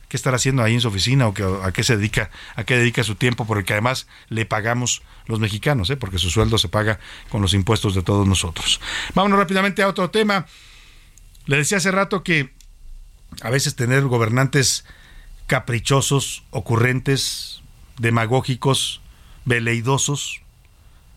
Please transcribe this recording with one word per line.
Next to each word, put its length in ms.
¿Qué 100
estará 180
haciendo 260
ahí 140
en 60
su 80
oficina 360
o 80
qué, 100
a 280
qué 120
se 140
dedica, 320
a 100
qué 120
dedica 260
su 120
tiempo? 320
Porque 260
además 320
le 160
pagamos 560
los 140
mexicanos, 500
¿eh? 80
Porque 220
su 100
sueldo 300
se 100
paga 300
con 120
los 140
impuestos 400
de 80
todos 240
nosotros. 520
Vámonos 240
rápidamente 420
a 60
otro 240
tema. 340
Le 100
decía 220
hace 100
rato 340
que 300
a 80
veces 260
tener 280
gobernantes 800
caprichosos, 1040
ocurrentes, 1120
demagógicos, 1040
veleidosos, 960